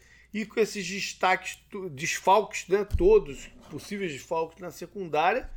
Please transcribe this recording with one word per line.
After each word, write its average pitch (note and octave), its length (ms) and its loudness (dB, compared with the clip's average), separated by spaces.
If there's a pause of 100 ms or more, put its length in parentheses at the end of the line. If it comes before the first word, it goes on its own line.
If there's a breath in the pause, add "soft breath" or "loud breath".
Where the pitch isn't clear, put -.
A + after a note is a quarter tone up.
(340 soft breath)
E G#3 120 -4
com A3 140 -4
esses G3+ 280 -2
destaques, F#3 720 -2 (120)
to-, F#3+ 200 -10
desfalques, F#3 760 2
né, G3 180 2 (120)
todos C#3+ 500 4 (220)
possíveis F#3+ 440 -8
desfalques E3 460 -6
na F3+ 120 -12
secundária, F3 840 -2